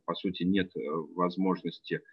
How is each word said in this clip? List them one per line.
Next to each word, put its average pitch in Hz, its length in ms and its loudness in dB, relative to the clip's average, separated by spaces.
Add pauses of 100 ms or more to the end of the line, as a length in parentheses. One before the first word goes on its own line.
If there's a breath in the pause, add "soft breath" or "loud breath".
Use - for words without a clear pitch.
по 85 80 -2
сути, 90 300 -2
нет, 95 320 4
э, 69 40 -6 (360)
возможности 90 840 0 (120 soft breath)